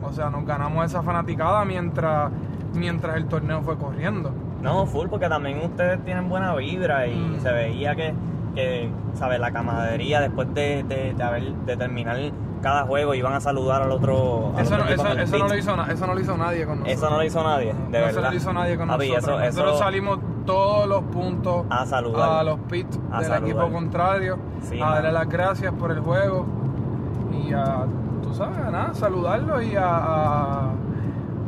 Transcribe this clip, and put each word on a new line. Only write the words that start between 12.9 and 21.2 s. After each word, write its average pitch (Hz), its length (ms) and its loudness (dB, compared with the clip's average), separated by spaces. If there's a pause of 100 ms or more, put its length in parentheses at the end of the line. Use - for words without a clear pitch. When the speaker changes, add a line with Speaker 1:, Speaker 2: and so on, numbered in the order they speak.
Speaker 2:
iban 127 180 0
a 135 60 0
saludar 135 420 2
al 131 100 2
otro, 131 640 2
al - 60 2
Speaker 1:
Eso 202 140 4
Speaker 2:
otro 214 100 2
Speaker 1:
no, - 60 2
Speaker 2:
equipo 277 100 2
Speaker 1:
eso, 202 120 2
Speaker 2:
en - 40 0
el 175 60 2
Speaker 1:
eso 175 160 2
no 202 60 4
Speaker 2:
pitch. 202 80 2
Speaker 1:
lo 202 60 2
hizo 202 180 0
na-, 160 140 -2
eso 165 140 -2
no 185 80 0
lo 190 80 0
hizo 185 160 0
nadie 165 300 0
con 151 120 -2
nosotros. 131 160 0
Speaker 2:
Eso 151 140 2
no 151 80 4
lo 160 60 4
hizo 160 200 0
nadie, 147 300 2
de - 0 -
Speaker 1:
No, - 180 -4
Speaker 2:
verdad. 117 200 4
Speaker 1:
eso 113 100 0
no 127 80 2
lo 131 60 0
hizo - 180 0
nadie 175 240 0
con - 100 -2
Speaker 2:
Papi, 131 220 2
Speaker 1:
nosotros. 127 220 2 (100)
Speaker 2:
eso, 123 60 4
Speaker 1:
Nosotros 147 280 4
Speaker 2:
eso 147 80 4
Speaker 1:
salimos 196 360 0 (260)
todos 202 420 4
los 196 180 2
puntos 180 680 0